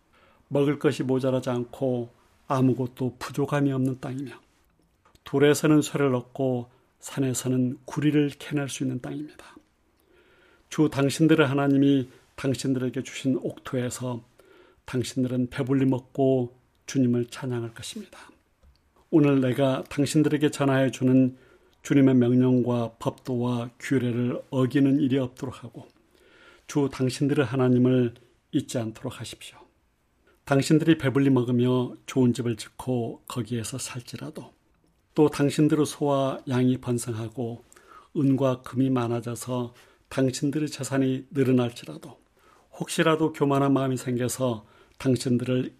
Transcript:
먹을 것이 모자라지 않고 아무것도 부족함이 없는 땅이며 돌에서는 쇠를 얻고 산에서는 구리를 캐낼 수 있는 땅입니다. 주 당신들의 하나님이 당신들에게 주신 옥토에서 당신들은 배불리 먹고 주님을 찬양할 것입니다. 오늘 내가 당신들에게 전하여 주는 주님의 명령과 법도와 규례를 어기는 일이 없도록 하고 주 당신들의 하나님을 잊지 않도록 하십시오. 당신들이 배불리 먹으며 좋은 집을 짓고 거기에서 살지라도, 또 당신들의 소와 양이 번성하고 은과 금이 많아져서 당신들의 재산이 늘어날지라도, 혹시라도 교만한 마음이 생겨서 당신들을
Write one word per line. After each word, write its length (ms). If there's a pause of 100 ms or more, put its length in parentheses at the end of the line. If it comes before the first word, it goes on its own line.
(460)
먹을 320
것이 240
모자라지 480
않고 720 (320)
아무것도 680
부족함이 500
없는 300
땅이며 320 (920)
돌에서는 600
쇠를 340
얻고 520 (300)
산에서는 840
구리를 440 (120)
캐낼 280
수 140
있는 180
땅입니다. 560 (1120)
주 220
당신들의 560
하나님이 640 (260)
당신들에게 680
주신 360
옥토에서 840 (600)
당신들은 640
배불리 360
먹고 720 (280)
주님을 400
찬양할 460
것입니다. 460 (920)
오늘 300
내가 440
당신들에게 640
전하여 400
주는 460 (480)
주님의 320
명령과 800
법도와 800
규례를 720
어기는 480
일이 200
없도록 440
하고 240 (800)
주 260
당신들의 540
하나님을 680 (360)
잊지 260
않도록 440
하십시오. 360 (920)
당신들이 520
배불리 320
먹으며 640 (120)
좋은 260
집을 240
짓고 720
거기에서 500
살지라도, 760 (640)
또 140
당신들의 580
소와 640
양이 280
번성하고 880 (520)
은과 460
금이 280
많아져서 800 (360)
당신들의 640
재산이 600
늘어날지라도, 880 (640)
혹시라도 520
교만한 420
마음이 220
생겨서 720 (320)
당신들을 800